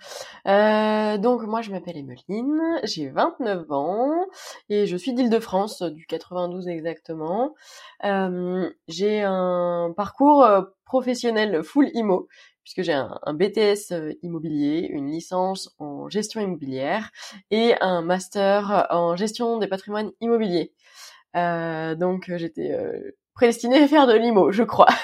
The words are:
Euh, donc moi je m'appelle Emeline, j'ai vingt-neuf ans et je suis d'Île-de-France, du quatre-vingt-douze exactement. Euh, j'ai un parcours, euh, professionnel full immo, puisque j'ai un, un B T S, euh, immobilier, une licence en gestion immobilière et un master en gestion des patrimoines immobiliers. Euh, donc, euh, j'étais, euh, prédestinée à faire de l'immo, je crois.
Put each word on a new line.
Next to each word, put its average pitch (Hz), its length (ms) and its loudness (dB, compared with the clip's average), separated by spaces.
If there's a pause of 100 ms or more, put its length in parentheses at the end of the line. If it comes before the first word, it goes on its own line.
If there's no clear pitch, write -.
(480)
Euh, 214 720 2
donc 226 260 0
moi 220 180 -4
je 214 80 -10
m'appelle 175 260 -10
Emeline, 240 880 -4
j'ai 156 260 -6
vingt-neuf 196 640 -4
ans 220 560 -2 (420)
et 208 180 0
je 175 100 -2
suis 240 180 -6
d'Île-de-France, 220 680 0
du 165 240 -8
quatre-vingt-douze 180 600 -6
exactement. 165 880 -6 (500)
Euh, 185 640 -2 (200)
j'ai 208 340 -2
un 180 760 0
parcours, 277 460 4
euh, 202 200 8 (220)
professionnel 226 760 0
full 277 320 2
immo, 214 320 2 (380)
puisque - 180 -8
j'ai 165 120 0
un, 127 280 -2
un 151 120 -4
B 156 180 0
T 220 80 0
S, 208 320 0
euh, 156 180 -6 (120)
immobilier, 160 680 -2
une 139 180 -6
licence 185 680 -4
en 143 300 -12
gestion 214 320 -6
immobilière 156 720 -4 (400)
et 226 280 4
un 185 220 0
master 196 880 0
en 170 240 0
gestion 220 440 -4
des 196 100 -2
patrimoines 202 420 -6 (100)
immobiliers. 220 520 0 (600)
Euh, 165 600 -2
donc, 180 340 -2
euh, 175 80 -6
j'étais, 165 360 -6
euh, - 440 -6 (160)
prédestinée 240 500 4
à 277 60 6
faire 285 180 6
de 240 60 6
l'immo, 220 400 6
je 101 120 2
crois. - 240 6 (160)